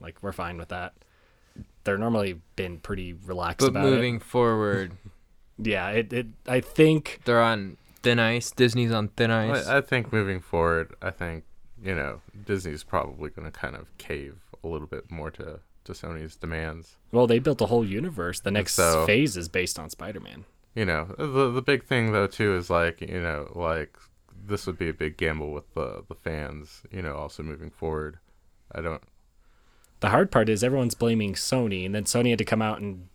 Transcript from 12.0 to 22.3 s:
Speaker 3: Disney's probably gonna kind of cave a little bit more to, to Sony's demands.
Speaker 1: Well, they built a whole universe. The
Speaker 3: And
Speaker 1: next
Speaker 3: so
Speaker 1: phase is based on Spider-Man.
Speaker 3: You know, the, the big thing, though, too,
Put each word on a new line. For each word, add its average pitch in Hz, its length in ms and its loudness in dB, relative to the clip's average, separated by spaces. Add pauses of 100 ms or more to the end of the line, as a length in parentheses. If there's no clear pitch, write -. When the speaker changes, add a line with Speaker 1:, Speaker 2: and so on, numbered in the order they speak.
Speaker 3:
Disney's 90 360 -4
probably 73 480 -4
gonna 78 200 -12
kind - 260 -10
of - 100 -16 (120)
cave 71 380 -10 (280)
a - 20 -10
little 78 220 -6
bit - 220 -12
more 78 220 -8
to, 76 280 -14 (240)
to 92 80 -14
Sony's 80 440 -12
demands. 80 600 -8 (160)
Speaker 1:
Well, 120 140 6
they 117 120 6
built 135 220 0
a 107 60 4
whole 117 180 2
universe. 98 560 -4
The - 80 -4
Speaker 3:
And 101 60 0
Speaker 1:
next 104 200 0
Speaker 3:
so 82 320 6
Speaker 1:
phase 113 300 4
is 82 140 -6
based 90 280 -2
on 76 120 -12
Spider-Man. 71 560 -12 (280)
Speaker 3:
You 110 120 0
know, 82 320 -2
the, 135 320 2
the 123 120 -2
big 135 220 0
thing, 113 280 2
though, 101 140 4
too, 101 300 2